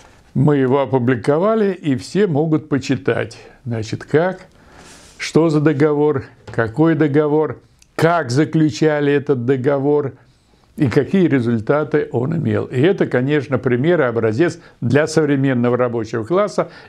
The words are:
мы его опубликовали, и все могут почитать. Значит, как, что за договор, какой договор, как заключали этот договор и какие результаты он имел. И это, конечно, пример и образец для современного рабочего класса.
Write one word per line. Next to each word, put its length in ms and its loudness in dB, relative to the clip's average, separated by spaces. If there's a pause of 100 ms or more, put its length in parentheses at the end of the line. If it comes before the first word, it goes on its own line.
(340)
мы 240 2
его 240 2
опубликовали, 880 0
и 240 -2
все 300 -2
могут 420 0
почитать. 720 -2 (260)
Значит, 400 -6
как, 420 -2 (720)
что 320 2
за 120 2
договор, 640 2 (280)
какой 420 0
договор, 640 0 (360)
как 340 0
заключали 800 0
этот 360 0
договор 680 0 (640)
и 120 0
какие 380 2
результаты 880 0
он 240 -2
имел. 300 -2
И 140 -4
это, 260 2
конечно, 520 -2
пример 420 0
и 40 2
образец 540 0 (220)
для 260 2
современного 720 0
рабочего 480 -2
класса. 460 -2 (180)